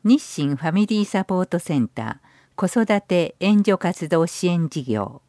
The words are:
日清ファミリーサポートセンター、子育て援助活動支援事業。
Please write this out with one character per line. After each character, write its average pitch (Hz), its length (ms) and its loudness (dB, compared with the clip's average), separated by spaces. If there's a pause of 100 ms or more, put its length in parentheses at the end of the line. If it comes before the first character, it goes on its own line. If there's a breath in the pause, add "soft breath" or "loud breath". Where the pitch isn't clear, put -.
日 247 180 4
清 143 320 -4
フ 147 120 -6
ァ 160 40 2
ミ 202 160 2
リ 214 140 0
ー 208 60 2
サ - 180 -2
ポ 185 160 0
ー 180 60 0
ト 170 120 -4
セ 160 200 -2
ン 117 100 0
タ 110 320 -10 (340 soft breath)
ー、 - 20 -12
子 185 100 0
育 208 340 2
て 175 400 0
援 208 240 4
助 196 140 2
活 175 280 -4
動 165 200 2
支 - 220 -4
援 170 200 0
事 151 140 -6
業。 107 460 -4